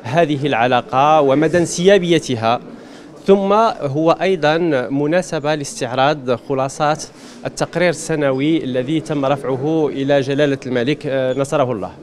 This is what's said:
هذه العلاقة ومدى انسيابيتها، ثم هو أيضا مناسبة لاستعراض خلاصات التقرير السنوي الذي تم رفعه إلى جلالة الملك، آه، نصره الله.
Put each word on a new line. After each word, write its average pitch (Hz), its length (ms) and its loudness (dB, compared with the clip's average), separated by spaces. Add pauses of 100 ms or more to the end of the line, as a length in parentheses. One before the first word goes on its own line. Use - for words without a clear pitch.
هذه 147 440 0
العلاقة 127 720 2
ومدى 147 360 2
انسيابيتها، 165 1000 2 (680)
ثم 196 260 4 (280)
هو 147 300 0 (100)
أيضا 160 360 2 (340)
مناسبة 151 640 -2
لاستعراض 135 800 0 (140)
خلاصات 143 540 -2 (420)
التقرير 165 440 -2
السنوي 147 760 0
الذي 127 360 -2
تم 147 260 -4
رفعه 139 640 -2
إلى 139 340 0
جلالة 139 440 0
الملك، 127 400 -2
آه، 131 280 -2
نصره 135 380 0
الله. 92 200 -6 (120)